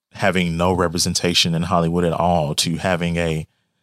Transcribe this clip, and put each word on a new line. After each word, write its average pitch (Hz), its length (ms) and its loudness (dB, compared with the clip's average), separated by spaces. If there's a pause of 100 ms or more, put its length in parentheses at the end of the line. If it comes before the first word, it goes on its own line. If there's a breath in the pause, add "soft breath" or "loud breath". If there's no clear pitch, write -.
(140)
having 87 440 0
no 90 160 2
representation 87 800 0
in 82 80 -2
Hollywood 85 420 0
at 82 100 0
all 82 420 0
to 85 220 -2
having 85 400 -2
a 80 300 -2 (340)